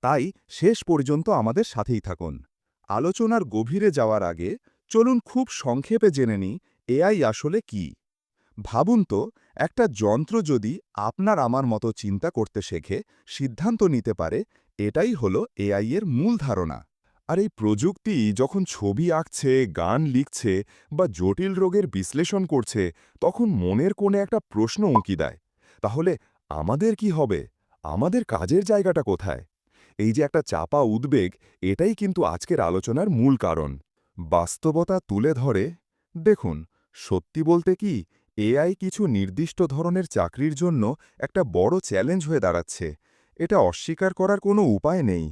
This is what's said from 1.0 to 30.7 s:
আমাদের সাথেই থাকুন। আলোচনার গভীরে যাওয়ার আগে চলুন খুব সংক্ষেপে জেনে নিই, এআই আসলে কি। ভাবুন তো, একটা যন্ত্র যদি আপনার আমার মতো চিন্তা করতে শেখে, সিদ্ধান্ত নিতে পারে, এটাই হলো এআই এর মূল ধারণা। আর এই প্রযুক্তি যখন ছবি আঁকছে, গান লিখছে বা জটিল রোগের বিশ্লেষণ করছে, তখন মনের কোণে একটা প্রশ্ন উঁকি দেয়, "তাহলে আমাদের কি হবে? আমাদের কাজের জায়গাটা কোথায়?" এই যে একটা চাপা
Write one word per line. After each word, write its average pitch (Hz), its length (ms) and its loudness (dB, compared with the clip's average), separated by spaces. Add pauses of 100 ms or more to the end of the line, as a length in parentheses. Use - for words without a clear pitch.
আমাদের 143 360 2
সাথেই 113 360 -2
থাকুন। 85 340 -8 (560)
আলোচনার 190 540 0
গভীরে 127 460 0
যাওয়ার 110 320 2
আগে 85 280 -4 (400)
চলুন 240 340 4
খুব 254 260 -2
সংক্ষেপে 143 600 0
জেনে 123 280 0
নিই, 98 180 -4 (320)
এআই 180 360 2
আসলে 151 360 -2
কি। 98 240 -8 (720)
ভাবুন 151 460 2
তো, 104 160 0 (360)
একটা - 360 0
যন্ত্র 110 500 0
যদি 127 300 -2 (240)
আপনার 185 420 0
আমার 131 280 0
মতো 113 260 0
চিন্তা 98 380 -4
করতে 110 320 -4
শেখে, 85 360 -6 (300)
সিদ্ধান্ত 143 540 -4
নিতে 127 320 2
পারে, 87 240 -4 (400)
এটাই 156 340 0
হলো 110 280 0 (160)
এআই 101 380 -2
এর 214 120 -2
মূল 160 300 0
ধারণা। 92 420 -4 (500)
আর 170 100 0
এই 208 180 0
প্রযুক্তি 120 600 0 (160)
যখন 139 320 0
ছবি 107 460 -2
আঁকছে, 156 420 0 (140)
গান 90 400 0
লিখছে 127 460 0 (400)
বা 170 140 0
জটিল 101 480 0
রোগের 185 320 2
বিশ্লেষণ 143 600 -2
করছে, 120 360 0 (380)
তখন 226 300 0
মনের 107 440 0
কোণে 202 240 0
একটা 208 200 -2 (120)
প্রশ্ন 113 340 -2
উঁকি 104 320 0
দেয়, 76 220 -4 (440)
"তাহলে 156 300 0 (380)
আমাদের 117 460 0
কি 214 140 -2
হবে? 123 300 0 (440)
আমাদের 151 400 0
কাজের 113 400 0
জায়গাটা 185 380 2
কোথায়?" 95 400 -4 (560)
এই 110 140 2
যে 127 100 0
একটা 147 200 0
চাপা 87 400 -2